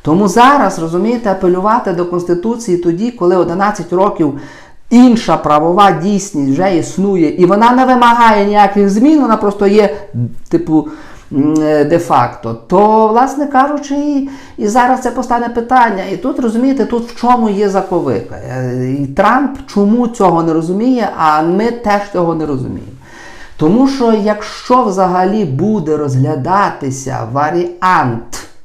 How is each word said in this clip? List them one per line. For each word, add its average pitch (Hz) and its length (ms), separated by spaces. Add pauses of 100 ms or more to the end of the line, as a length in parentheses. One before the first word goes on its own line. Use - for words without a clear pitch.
Тому 185 260
зараз, 233 520
розумієте, 190 520
апелювати 190 640
до 175 120
Конституції 175 720
тоді, 175 340
коли 185 240
одинадцять 185 580
років 180 460 (500)
інша 233 480
правова 170 540
дійсність 160 600
вже 175 260
існує, 180 580
і 180 100
вона 208 260
не 254 140
вимагає 233 600
ніяких 202 440
змін, 269 320
вона 226 160
просто 202 300
є, 202 280 (540)
типу, 156 380 (460)
м, 151 280
е, 151 240
де-факто, 139 680
то, 214 540
власне 269 400
кажучи, 277 480
і, 285 340 (280)
і 220 100
зараз 247 340
це 233 100
постане 240 380
питання. 233 640
І 175 60
тут, 269 220
розумієте, 240 460
тут 233 260
в - 40
чому 233 340
є 202 200
заковика. 160 680
Е, 127 640
і 139 80
Трамп 214 500 (100)
чому 220 400
цього 175 360
не 165 100
розуміє, 202 640
а 156 240
ми 190 300
теж 208 300 (120)
цього 170 220
не 156 100
розуміємо. 123 460 (680)
Тому 220 300
що, 240 260
якщо 214 680
взагалі 190 640
буде 156 520
розглядатися 143 1200 (140)
варіант 151 1120 (220)